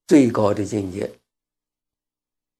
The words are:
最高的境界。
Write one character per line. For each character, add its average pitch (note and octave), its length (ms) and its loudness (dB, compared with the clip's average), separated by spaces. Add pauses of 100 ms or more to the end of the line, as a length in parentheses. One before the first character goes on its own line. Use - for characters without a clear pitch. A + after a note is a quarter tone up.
最 C#3 240 4
高 G#2 240 0
的 G#2 100 -6
境 G2 280 -6
界。 - 180 -8 (1500)